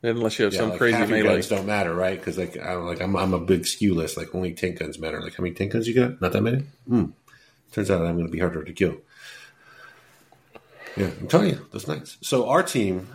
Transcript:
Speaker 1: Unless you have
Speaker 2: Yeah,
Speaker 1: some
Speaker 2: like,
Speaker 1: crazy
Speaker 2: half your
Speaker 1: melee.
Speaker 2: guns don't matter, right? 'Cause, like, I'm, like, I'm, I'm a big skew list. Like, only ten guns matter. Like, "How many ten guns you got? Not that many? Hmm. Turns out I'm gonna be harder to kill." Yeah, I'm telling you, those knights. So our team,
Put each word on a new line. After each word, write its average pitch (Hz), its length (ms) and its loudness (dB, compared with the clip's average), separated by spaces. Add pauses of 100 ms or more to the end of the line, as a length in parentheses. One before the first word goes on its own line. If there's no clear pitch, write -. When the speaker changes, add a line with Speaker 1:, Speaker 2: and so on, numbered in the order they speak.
Speaker 1:
Unless 117 360 0
you 110 80 4
have 98 80 2
Speaker 2:
Yeah, 92 60 0
Speaker 1:
some 110 100 2
Speaker 2:
like, - 80 -6
Speaker 1:
crazy 117 180 4
Speaker 2:
half 107 140 2
your 113 80 4
Speaker 1:
melee. 107 160 6
Speaker 2:
guns 92 140 0
don't 98 180 0
matter, 98 280 0
right? 92 260 0
'Cause, 87 180 -6
like, 87 180 -4
I'm, 87 300 -6
like, 87 160 -6
I'm, 95 140 0
I'm 92 180 2
a 87 40 2
big 85 280 2
skew 101 280 2
list. 80 220 -2
Like, 80 180 -10
only 90 200 -2
ten 90 220 -2
guns 80 220 -8
matter. 80 220 -6
Like, - 140 -12
"How - 80 -6
many 87 120 -4
ten 98 140 -2
guns 113 180 -2
you 117 80 -2
got? 123 280 2
Not 90 100 0
that 104 100 2
many? 127 220 0 (240)
Hmm. 113 180 4 (680)
Turns 98 180 -2
out 87 160 4
I'm 85 100 0
gonna 82 140 -2
be 82 80 -4
harder 82 260 -2
to 82 80 -14
kill." 87 240 2 (2000)
Yeah, 95 140 0 (100)
I'm 82 80 -8
telling 202 220 4
you, 71 200 -6
those - 160 -10
knights. - 360 -10
So 123 260 0
our 160 140 4
team, 98 520 -2